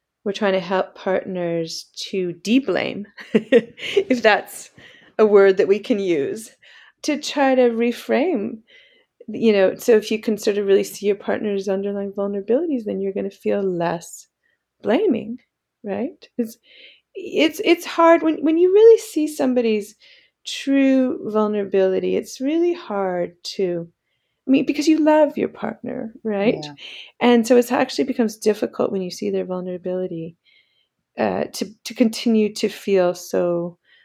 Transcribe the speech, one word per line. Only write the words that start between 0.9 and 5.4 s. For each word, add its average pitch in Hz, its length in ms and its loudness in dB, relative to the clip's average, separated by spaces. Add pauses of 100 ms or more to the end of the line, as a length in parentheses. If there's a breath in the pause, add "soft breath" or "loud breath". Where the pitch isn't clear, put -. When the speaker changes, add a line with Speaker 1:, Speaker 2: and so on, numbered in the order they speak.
Speaker 1:
partners 175 920 -4 (260)
to 185 200 -4
de-blame, 196 760 -2 (140)
<laughs> - 140 -10
if 233 880 0
that's - 500 0 (480 soft breath)
a 220 60 6
word 196 320 6